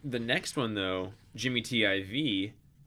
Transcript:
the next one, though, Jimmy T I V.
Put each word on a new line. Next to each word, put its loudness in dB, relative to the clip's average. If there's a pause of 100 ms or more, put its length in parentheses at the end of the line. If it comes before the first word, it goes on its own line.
the -2
next -2
one, 0
though, 0 (200)
Jimmy 0
T 2
I 2
V. -2 (340)